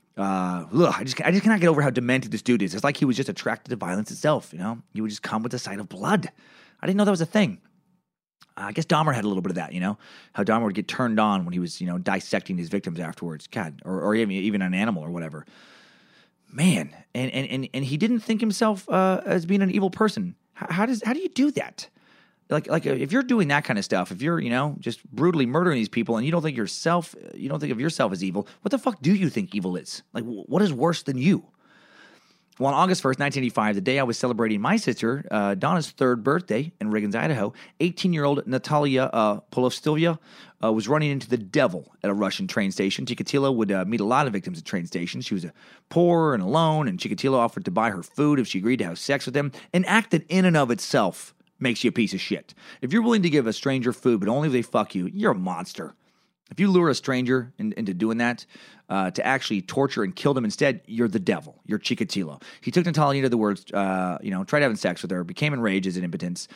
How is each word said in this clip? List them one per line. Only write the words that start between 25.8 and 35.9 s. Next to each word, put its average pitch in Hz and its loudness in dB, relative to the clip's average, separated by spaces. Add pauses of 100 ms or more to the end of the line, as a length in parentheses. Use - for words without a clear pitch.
people 117 0
and 117 0
you 160 0
don't 165 0
think 147 -2
yourself, 165 -2 (180)
you - -8
don't 151 -4
think 143 -4
of 117 -2
yourself 139 0
as 92 -4
evil, 98 -2 (140)
what 202 -2
the 269 0
fuck 226 -2
do 170 4
you 185 2
think 101 -4
evil 92 -2
is? - -12 (100)
Like, 113 -6
wh-, 110 -10
what 156 -2
is 196 2
worse 156 -2
than 131 -4
you? 135 2 (1160)
Well, 131 0
on 143 0
August 180 4
first, 127 2
nineteen 139 -2
eighty-five, 107 2
the 98 0
day 127 2
I 135 2
was 117 0
celebrating 110 0
my 170 2
sister, 123 -2
uh, 101 0
Donna's 151 0
third 123 2